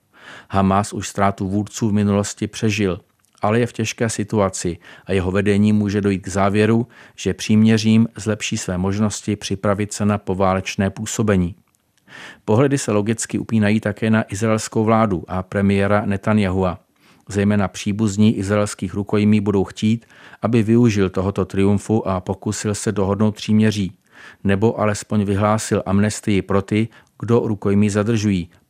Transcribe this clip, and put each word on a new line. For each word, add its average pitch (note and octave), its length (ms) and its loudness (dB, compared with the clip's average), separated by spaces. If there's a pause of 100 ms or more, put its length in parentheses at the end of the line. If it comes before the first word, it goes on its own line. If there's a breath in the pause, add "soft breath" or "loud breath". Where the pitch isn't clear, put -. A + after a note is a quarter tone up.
(500 loud breath)
Hamás G2 420 2
už - 160 -8
ztrátu G2 400 -2
vůdců G#2 400 -2
v G2+ 40 -2
minulosti G2+ 540 0
přežil, G2+ 540 -2 (420)
ale G#2+ 180 2
je A#2 60 0
v A2+ 60 -6
těžké A#2 360 -4
situaci G2 680 -2 (260 loud breath)
a - 80 -6
jeho F#2 180 0
vedení G2+ 420 2
může G#2 280 0
dojít G2 220 0
k - 60 -12
závěru, G#2 580 2 (300 loud breath)
že F#2+ 180 -4
příměřím A2 840 4
zlepší G#2+ 420 -4
své F#2 200 -6
možnosti G2+ 580 -2
připravit G2+ 560 -4
se - 120 -4
na G2+ 140 2
poválečné F#2+ 720 0
působení. G#2 640 -2 (880 loud breath)
Pohledy C3+ 340 2
se A#2 140 -4
logicky G#2 460 -2
upínají G#2+ 420 0
také A2 300 -2
na A2 220 2
izraelskou A2 520 -2
vládu A2 440 2
a F#2 140 -4
premiéra G2 640 0
Netanyahua. G2 720 0 (500 soft breath)
Zejména G2+ 400 0
příbuzní G#2+ 680 0
izraelských G2+ 580 -2
rukojmí G#2 460 2
budou G2 240 0
chtít, A2 420 -2 (360 loud breath)
aby A2+ 200 2
využil G#2+ 480 4
tohoto F#2+ 340 -2
triumfu G2 640 0
a F#2+ 120 -2
pokusil G#2 540 -4
se A2 180 -4
dohodnout G2+ 420 0
příměří, G#2+ 580 0 (520 loud breath)
nebo G2 360 0
alespoň G#2+ 440 -2
vyhlásil G#2 640 0
amnestii G2+ 560 0
pro F#2+ 200 0
ty, G#2+ 260 -2 (300 loud breath)
kdo A#2 220 0
rukojmí G#2 500 0
zadržují, G2+ 600 0 (200 soft breath)